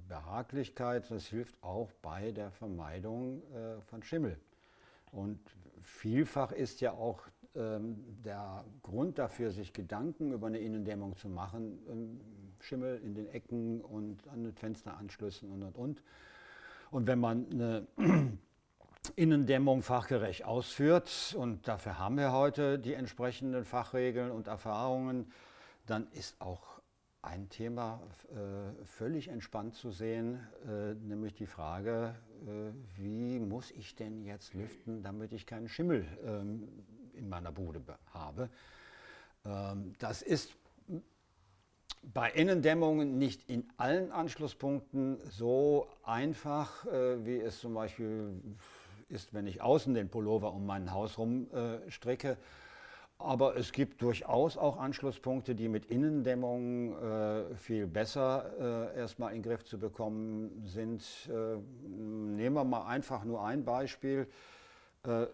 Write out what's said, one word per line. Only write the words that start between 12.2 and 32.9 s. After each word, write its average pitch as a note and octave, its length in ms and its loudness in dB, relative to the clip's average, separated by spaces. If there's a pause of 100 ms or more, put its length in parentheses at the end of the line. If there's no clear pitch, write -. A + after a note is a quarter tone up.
Schimmel B2+ 440 -4
in G#2 120 -6
den G#2+ 120 -6
Ecken A#2 540 -4
und G#2 460 -8
an A#2 160 -8
den A2+ 100 -6
Fensteranschlüssen G#2 960 -8
und, G2 120 -6
und, F#2+ 120 -10
und. C3+ 280 -6 (880)
Und B2 160 2
wenn B2 120 6
man A#2+ 320 4
eine A#2 360 0 (100)
<clears throat> D#3 400 8 (800)
Innendämmung C3+ 680 8
fachgerecht A#2 640 2
ausführt, D3 920 4
und A#2+ 300 -2
dafür G2+ 320 -2
haben G#2 180 0
wir C#3+ 140 4
heute C#3+ 480 4
die B2 140 -2
entsprechenden B2+ 680 -2
Fachregeln B2 680 0
und A2 160 -6
Erfahrungen, B2 840 0 (540)
dann A2 260 0
ist - 300 -12
auch - 400 -10 (400)
ein G2 280 -8
Thema, A2+ 520 -4 (300)
äh, G2+ 540 -8
völlig C3+ 440 -4
entspannt A2+ 460 -6
zu A#2+ 160 -8
sehen, A2+ 480 -2 (280)
äh, G#2 280 -2
nämlich G#2+ 380 -4
die G2+ 140 -8
Frage, A2 680 -2 (300)
äh, G#2+ 260 -6 (240)